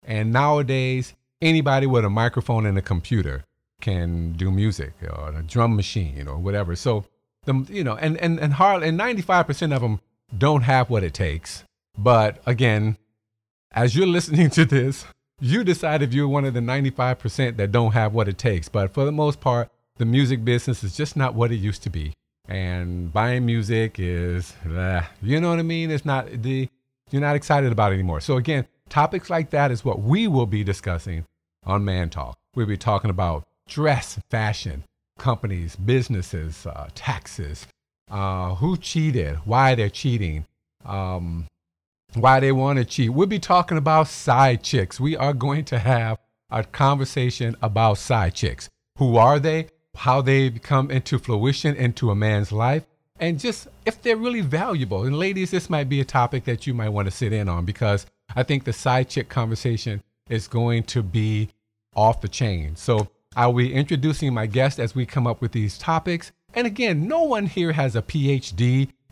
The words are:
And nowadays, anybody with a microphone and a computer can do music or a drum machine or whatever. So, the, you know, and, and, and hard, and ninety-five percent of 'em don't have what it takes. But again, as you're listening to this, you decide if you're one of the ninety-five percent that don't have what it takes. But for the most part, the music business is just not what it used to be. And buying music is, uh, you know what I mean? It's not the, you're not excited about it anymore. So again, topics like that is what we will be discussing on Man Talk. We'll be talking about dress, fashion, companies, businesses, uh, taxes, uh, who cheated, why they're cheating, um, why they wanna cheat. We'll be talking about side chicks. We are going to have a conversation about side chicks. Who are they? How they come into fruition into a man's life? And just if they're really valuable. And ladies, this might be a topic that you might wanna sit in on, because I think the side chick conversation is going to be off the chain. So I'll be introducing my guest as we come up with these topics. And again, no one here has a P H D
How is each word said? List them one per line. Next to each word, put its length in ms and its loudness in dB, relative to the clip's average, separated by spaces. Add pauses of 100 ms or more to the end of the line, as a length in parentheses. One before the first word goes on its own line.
And 280 -2
nowadays, 800 0 (280)
anybody 440 4
with 200 4
a 40 2
microphone 560 0
and 120 2
a 40 0
computer 640 -2 (380)
can 520 -2
do 160 -2
music 440 0 (100)
or 340 -10
a 60 -6
drum 320 2
machine 520 -2
or 100 -8
whatever. 400 -2
So, 280 -2 (380)
the, 260 0
you 140 -6
know, 140 -2
and, 200 -2
and, 220 -2
and 140 0
hard, 300 4
and 140 0
ninety-five 480 2
percent 280 -2
of 100 0
'em 160 0 (360)
don't 260 4
have 280 4
what 140 2
it 100 -4
takes. 520 -6 (320)
But 480 4
again, 520 2 (760)
as 220 2
you're 120 4
listening 440 4
to 120 4
this, 420 0 (360)
you 240 2
decide 360 0
if 120 0
you're 160 2
one 160 0
of 80 -2
the 80 -2
ninety-five 580 -2
percent 380 -2
that 160 0
don't 180 4
have 220 2
what 160 2
it 80 -4
takes. 320 -2
But 240 0
for 100 0
the 80 0
most 300 0
part, 280 0 (280)
the 80 0
music 400 2
business 360 0
is 140 -6
just 220 -4
not 180 0
what 160 2
it 60 -2
used 260 -4
to 60 -6
be. 240 -6 (340)
And 680 -6
buying 320 0
music 540 0
is, 540 -4 (120)
uh, 380 -2 (180)
you 180 0
know 120 0
what 80 0
I 40 -2
mean? 280 -2
It's 140 -4
not 360 -4
the, 260 -2 (440)
you're 100 0
not 140 0
excited 360 2
about 200 2
it 40 0
anymore. 260 -2
So 160 0
again, 280 0 (240)
topics 400 0
like 220 -2
that 180 2
is 160 -4
what 160 -2
we 260 2
will 200 2
be 160 0
discussing 640 -4 (380)
on 220 0
Man 240 0
Talk. 300 -10 (160)
We'll 100 0
be 100 -2
talking 360 0
about 340 -2 (220)
dress, 500 -2 (140)
fashion, 520 -4 (360)
companies, 560 -4
businesses, 880 -4
uh, 300 -12
taxes, 720 -10 (420)
uh, 460 -4
who 220 0
cheated, 580 -2 (100)
why 300 4
they're 140 0
cheating, 580 -2 (380)
um, 600 -6 (680)
why 240 6
they 120 2
wanna 320 2
cheat. 300 0
We'll 140 4
be 100 -2
talking 400 2
about 300 4
side 560 4
chicks. 360 -2
We 160 0
are 180 0
going 320 -2
to 120 -2
have 400 2 (320)
a 140 -2
conversation 960 0
about 380 2
side 340 0
chicks. 380 -6 (260)
Who 200 4
are 200 8
they? 300 0 (280)
How 260 2
they 300 4
come 400 0
into 280 0
fruition 560 0
into 340 0
a 60 2
man's 380 0
life? 320 0 (340)
And 180 -2
just 300 -6 (180)
if 160 -4
they're 140 2
really 240 -2
valuable. 640 -2
And 140 -2
ladies, 340 -2
this 180 -4
might 200 -2
be 100 0
a 60 0
topic 400 0
that 200 -4
you 80 -4
might 160 -2
wanna 220 -2
sit 220 -2
in 160 0
on, 160 -2
because 400 0 (280)
I 100 0
think 200 -2
the 80 -4
side 380 0
chick 180 -6
conversation 720 -4 (280)
is 180 -4
going 360 0
to 200 -2
be 460 0 (460)
off 260 4
the 80 -4
chain. 460 -2
So 340 0 (260)
I'll 160 4
be 220 2
introducing 600 0
my 120 -2
guest 340 0
as 160 -4
we 120 -2
come 200 0
up 140 -2
with 100 -2
these 260 -2
topics. 540 -4 (220)
And 140 0
again, 400 0
no 160 2
one 240 0
here 260 -2
has 220 0
a 80 0
P 280 0
H 240 -4
D 340 2 (220)